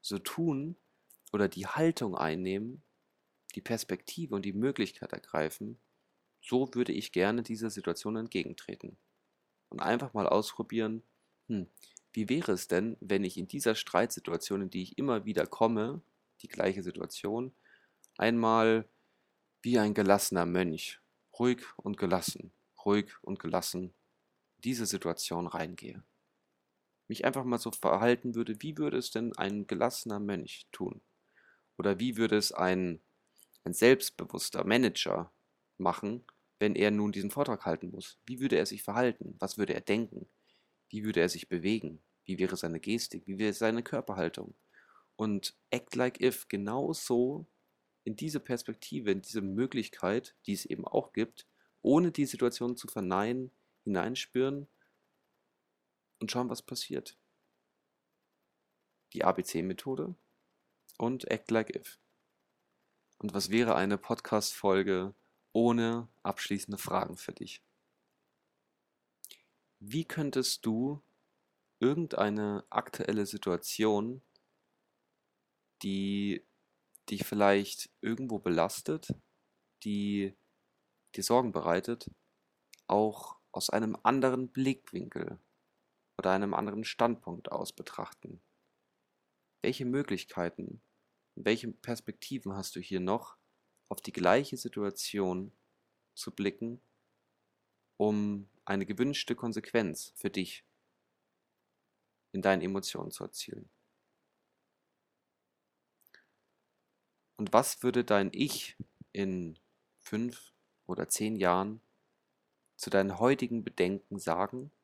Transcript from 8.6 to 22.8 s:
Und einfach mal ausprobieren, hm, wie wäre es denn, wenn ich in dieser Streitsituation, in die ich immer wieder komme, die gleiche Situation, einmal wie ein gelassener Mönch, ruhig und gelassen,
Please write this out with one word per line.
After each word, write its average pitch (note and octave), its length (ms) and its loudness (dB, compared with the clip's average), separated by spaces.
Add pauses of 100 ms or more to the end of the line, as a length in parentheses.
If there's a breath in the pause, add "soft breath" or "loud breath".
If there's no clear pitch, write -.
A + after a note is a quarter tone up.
Und - 140 -8
einfach A#2+ 320 0
mal G#2 160 2
ausprobieren, A2 760 0 (440)
hm, G2 200 -2 (460 loud breath)
wie G#2+ 160 -2
wäre C3+ 240 2
es - 140 -4
denn, G2+ 340 0
wenn G2 220 2
ich F#2 140 -4
in F#2 100 -6
dieser A#2 280 2
Streitsituation, G2 880 0
in F#2 60 -6
die F#2 120 -4
ich - 160 -8
immer A#2 280 0
wieder F#2 200 0
komme, A2+ 560 0 (400)
die - 60 -18
gleiche F#2+ 340 0
Situation, G#2 720 -6 (640 soft breath)
einmal A2+ 680 6 (720)
wie B2 160 4
ein G#2 160 6
gelassener G2 520 6
Mönch, F2 560 -2 (360)
ruhig A#2+ 240 2 (140)
und G2+ 220 -6
gelassen, F2+ 540 0 (320)